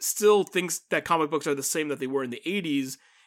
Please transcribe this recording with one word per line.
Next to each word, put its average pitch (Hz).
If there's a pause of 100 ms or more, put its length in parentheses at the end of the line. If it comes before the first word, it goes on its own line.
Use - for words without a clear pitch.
still 208
thinks 175 (120)
that 160
comic 160
books 151
are 147
the 135
same 151
that 135
they 131
were 135
in 123
the 120
eighties, 147 (300)